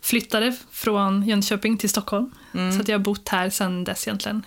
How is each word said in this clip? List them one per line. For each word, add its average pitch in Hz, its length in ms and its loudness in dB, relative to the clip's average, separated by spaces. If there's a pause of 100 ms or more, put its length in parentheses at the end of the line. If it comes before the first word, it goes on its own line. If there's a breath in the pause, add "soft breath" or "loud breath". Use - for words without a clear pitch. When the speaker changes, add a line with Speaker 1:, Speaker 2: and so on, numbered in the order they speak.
Speaker 1:
flyttade 233 560 0 (140)
från 202 560 2
Jönköping 214 520 2
till 208 120 0
Stockholm. 214 400 0 (240 loud breath)
Speaker 2:
Mm. 185 180 0
Speaker 1:
Så 196 80 2
att 208 80 -2
jag 214 100 2
har 196 60 2
bott 202 240 -2
här 185 220 0
sedan 180 340 -2
dess 190 240 -4
egentligen. 208 380 -4